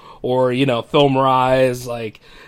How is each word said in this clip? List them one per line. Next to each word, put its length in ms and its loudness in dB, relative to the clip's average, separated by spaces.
or, 320 0
you 140 0
know, 160 -2
FilmRise. 1040 0
Like, 340 -10